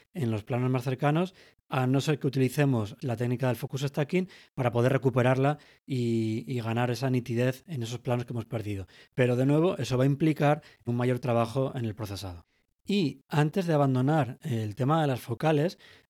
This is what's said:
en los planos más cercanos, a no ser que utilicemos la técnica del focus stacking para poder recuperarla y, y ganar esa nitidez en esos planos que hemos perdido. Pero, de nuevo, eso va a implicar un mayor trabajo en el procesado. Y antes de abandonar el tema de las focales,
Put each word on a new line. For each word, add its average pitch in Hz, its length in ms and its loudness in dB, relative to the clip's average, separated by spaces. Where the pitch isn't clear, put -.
en 120 160 -2
los 104 120 -2
planos 127 280 -2
más 127 120 -2
cercanos, 151 520 0
a 131 180 -2
no 131 160 2
ser 151 160 0
que - 80 -4
utilicemos 127 760 0
la 120 140 -4
técnica 120 300 -2
del 127 120 0
focus 135 260 -8
stacking 156 440 -2
para 120 160 0
poder 120 200 4
recuperarla 131 680 2
y, 113 680 0
y 120 100 -4
ganar 117 280 0
esa 123 220 -2
nitidez 123 560 0
en 139 160 -6
esos 117 160 -6
planos 123 260 -4
que 123 80 -8
hemos 117 120 -6
perdido. 101 420 -6
Pero, 123 220 2
de 127 100 2
nuevo, 156 320 4
eso 123 180 -2
va 131 100 4
a - 20 4
implicar 151 560 2
un 120 100 -2
mayor 123 240 0
trabajo 123 560 0
en 120 100 -4
el 107 80 -4
procesado. 98 540 -10
Y 190 400 0
antes 156 400 0
de 165 60 2
abandonar 135 680 2
el 113 320 -4
tema 147 260 0
de 156 60 2
las 131 140 0
focales, 151 580 0